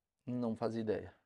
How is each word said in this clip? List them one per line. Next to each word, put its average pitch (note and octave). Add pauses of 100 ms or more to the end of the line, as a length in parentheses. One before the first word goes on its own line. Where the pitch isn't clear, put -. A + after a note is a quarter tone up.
(240)
Não B2
fazia A2+
ideia. F#2+ (140)